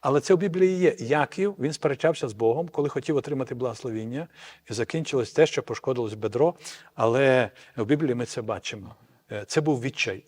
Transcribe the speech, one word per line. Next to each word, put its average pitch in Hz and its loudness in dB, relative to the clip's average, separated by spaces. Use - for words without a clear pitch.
Але 143 4
це 190 4
в 185 6
Біблії 185 2
є. 180 4
Яків, 147 0
він 147 -2
сперечався 151 0
з 110 -6
Богом, 117 0
коли 147 -2
хотів 147 -2
отримати 135 -4
благословіння, 120 -6
і 117 -6
закінчилось 120 -2
те, 156 6
що - -2
пошкодилось 120 -4
бедро. 110 0
Але 123 4
в 110 -2
Біблії 135 2
ми 120 -4
це - -8
бачимо. 107 -8
Е, 104 -8
це - 2
був 147 2
відчай. 117 -4